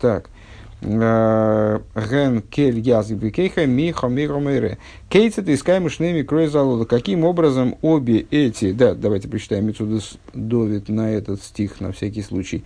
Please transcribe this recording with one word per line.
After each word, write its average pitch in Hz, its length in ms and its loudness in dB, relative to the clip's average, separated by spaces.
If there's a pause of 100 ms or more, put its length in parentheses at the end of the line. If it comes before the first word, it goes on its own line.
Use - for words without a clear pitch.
Так. 110 280 0 (560)
А, 110 960 2 (140)
Ген 117 480 0
кель 127 380 0
язык 110 360 0
бекейха 151 500 -2
ми 143 260 0
хомейро 143 480 -2
мейре. 120 380 -2 (300)
Кейцет 208 400 2
искаем 175 400 2
шнеми 165 340 -2
крой 156 260 0
залода. 135 380 2
Каким 160 380 0
образом 147 580 2
обе 135 500 2
эти... 117 400 2
Да, 110 220 4
давайте 104 340 -2
прочитаем 104 380 -4
Мицудас 107 520 -4 (160)
Довид 110 540 -2
на 110 240 -2
этот 101 280 -4
стих, - 400 -8
на 98 120 -6
всякий 107 300 -8
случай. - 440 -6